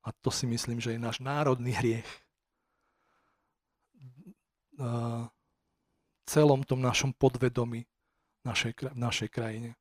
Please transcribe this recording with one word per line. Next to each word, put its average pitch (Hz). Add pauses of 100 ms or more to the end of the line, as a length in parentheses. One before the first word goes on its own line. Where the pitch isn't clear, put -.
A - (140)
to 120
si -
myslím, 117
že 113
je 117
náš 117
národný 131
hriech. 113 (2750)
A 117 (1000)
celom 143
tom 131
našom 127
podvedomí, 120 (560)
našej 117
kra-, 131
našej 120
krajine. 117